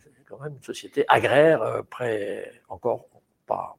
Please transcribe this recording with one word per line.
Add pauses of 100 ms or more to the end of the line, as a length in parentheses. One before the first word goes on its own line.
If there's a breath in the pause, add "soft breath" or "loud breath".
c'était
quand
même
une
société
agraire,
euh,
pré-, (180)
encore (400)
pas,